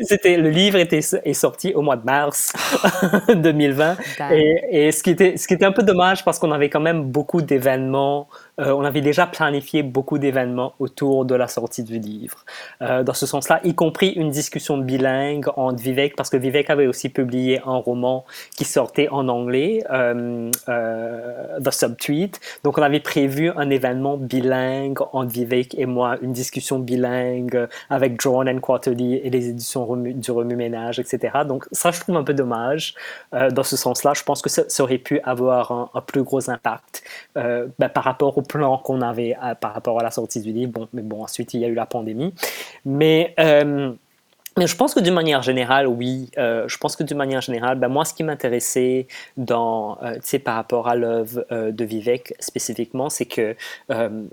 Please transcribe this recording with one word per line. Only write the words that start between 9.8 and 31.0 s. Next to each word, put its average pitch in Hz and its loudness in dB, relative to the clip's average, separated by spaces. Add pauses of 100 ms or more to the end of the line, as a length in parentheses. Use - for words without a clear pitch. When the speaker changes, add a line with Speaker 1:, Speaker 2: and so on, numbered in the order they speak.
Speaker 1:
beaucoup 135 -2
d'événements 127 0
autour 135 0
de 127 2
la 123 2
sortie 117 -6
du 113 -6
livre. 107 -10 (380)
Euh, 127 2
dans 131 0
ce 139 -2
sens-là, 147 0
y 170 2
compris 170 2
une 156 -2
discussion 147 -4
bilingue 135 0
entre 127 -2
Vivek, 131 0
parce - -4
que 139 2
Vivek 131 0
avait 143 4
aussi 123 -2
publié 127 0
un 127 0
roman 123 -2 (300)
qui - -6
sortait - 0
en 135 0
anglais, 131 0
euh, 120 -2 (180)
euh, 120 -6
The 131 -2
Subtweet. 147 -2 (240)
Donc, 143 0
on 156 4
avait 147 4
prévu 147 0
un 147 -2
événement 135 0
bilingue 131 0 (140)
entre 127 -2
Vivek 123 -2
et 135 0
moi, 123 0
une 127 -4
discussion 131 -4
bilingue 123 -2 (240)
avec 131 2
Drawn 131 2
and 127 0
Quarterly 123 0
et 131 -4
les 123 0
éditions 120 -6
Remu-, 123 -4
du 127 -6
Remue-Ménage, 120 -2
et 123 -4